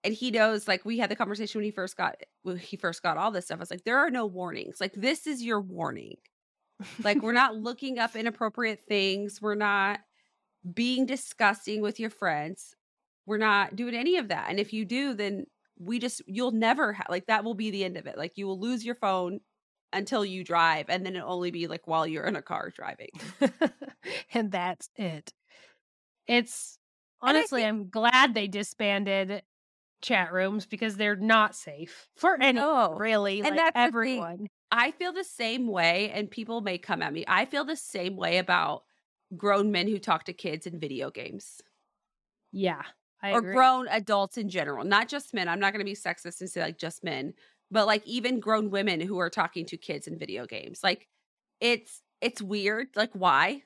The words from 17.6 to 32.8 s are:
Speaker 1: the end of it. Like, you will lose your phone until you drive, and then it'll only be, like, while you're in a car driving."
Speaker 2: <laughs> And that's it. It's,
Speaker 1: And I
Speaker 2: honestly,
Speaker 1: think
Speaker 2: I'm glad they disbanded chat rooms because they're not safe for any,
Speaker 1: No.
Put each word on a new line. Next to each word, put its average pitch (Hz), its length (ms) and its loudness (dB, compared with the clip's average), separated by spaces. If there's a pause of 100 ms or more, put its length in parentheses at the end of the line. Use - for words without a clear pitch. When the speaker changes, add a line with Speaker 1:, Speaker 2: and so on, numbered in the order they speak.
Speaker 1:
the 196 140 -2
end 175 120 -6
of 143 100 -12
it. 110 120 -10
Like, 170 200 -8
you 196 80 -4
will 190 140 -4
lose 233 240 -2
your 240 120 -4
phone 190 440 0 (520)
until 202 320 0
you 185 200 -4
drive, 165 460 4
and 185 160 0
then 185 100 -6
it'll 165 160 -4
only 180 180 -2
be, 170 180 -6
like, 165 180 -10
while 160 200 2
you're 160 200 -4
in 196 100 -2
a - 60 -6
car - 280 -6
driving." - 400 -12 (300)
Speaker 2:
<laughs> 262 100 4 (840)
And 220 200 0
that's 180 440 -4
it. 160 360 -8 (920)
It's, - 520 0 (480)
Speaker 1:
And 294 100 6
I 370 100 6
Speaker 2:
honestly, 240 180 0
Speaker 1:
think - 20 2
Speaker 2:
I'm 214 240 -2
glad 240 440 6
they 208 140 0
disbanded 196 960 0 (580)
chat 185 300 2
rooms 190 340 0
because 214 320 -4
they're 208 180 2
not 214 400 6
safe - 600 -14
for 349 260 4
any, 254 220 6
Speaker 1:
No. 240 320 4